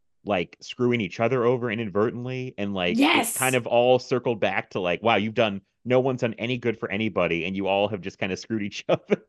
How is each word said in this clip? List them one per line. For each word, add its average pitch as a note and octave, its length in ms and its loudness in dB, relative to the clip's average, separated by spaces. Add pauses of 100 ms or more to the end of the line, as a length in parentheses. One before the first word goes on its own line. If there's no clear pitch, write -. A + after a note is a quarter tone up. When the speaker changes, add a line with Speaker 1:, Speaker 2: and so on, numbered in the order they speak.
(260)
Speaker 1:
like, F2+ 340 -2
screwing A#2+ 420 0
each F2+ 180 -4
other A#2 260 2
over A#2+ 260 0
inadvertently, A#2 840 -2
and, G2+ 160 -4
like, F2+ 240 0
it - 20 4
Speaker 2:
Yes. A#3 380 2
Speaker 1:
kind C3 180 2
of A2+ 120 0
all B2 320 4
circled B2 400 -2
back G2+ 320 -2
to, A2 80 -4
like, F2 240 0
"Wow, A2+ 140 4
you've A2 180 -2
done, G#2+ 260 0 (260)
no B2+ 120 4
one's B2+ 220 0
done A2+ 180 0
any A#2+ 180 -2
good A#2 220 -2
for A#2 100 -6
anybody, F2 560 0
and F#2+ 100 -4
you G2 120 -2
all G2 220 2
have G2+ 120 -6
just F#2 160 -10
kinda F#2 180 -4
screwed G#2+ 280 -6
each G2+ 220 -10
<laughs> - 40 0
other." D#3 400 0